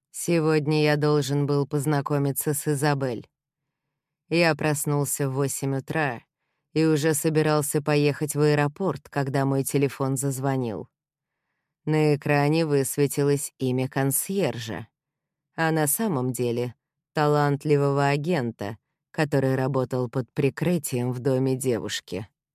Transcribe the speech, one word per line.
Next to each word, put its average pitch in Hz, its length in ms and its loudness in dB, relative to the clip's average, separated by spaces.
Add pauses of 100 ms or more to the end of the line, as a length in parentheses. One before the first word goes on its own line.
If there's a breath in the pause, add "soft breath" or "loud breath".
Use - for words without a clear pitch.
(120)
Сегодня 156 720 0
я 151 140 4
должен 143 500 2
был 143 180 0
познакомиться 143 880 -2
с - 140 -6
Изабель. 139 600 -2 (1000)
Я 160 260 4
проснулся 147 760 -2
в 131 40 -4
восемь 135 420 -2
утра 135 460 -4 (520)
и 156 120 2
уже 156 280 2
собирался 151 680 0
поехать 147 540 0
в 147 60 0
аэропорт, 147 680 0
когда 139 360 -2
мой 135 180 2
телефон 135 540 0
зазвонил. 131 680 -4 (1000)
На 151 300 4
экране 147 500 2
высветилось 143 920 0
имя 131 320 -2
консьержа, 131 1000 -2 (680)
а 160 160 0
на 156 160 0
самом 143 440 -2
деле — 120 440 -4 (380)
талантливого 143 920 2
агента, 135 720 -2 (340)
который 139 440 2
работал 127 540 -2
под 127 240 -6
прикрытием 139 760 -2
в 123 80 -8
доме 131 360 0
девушки. 110 720 -6 (280)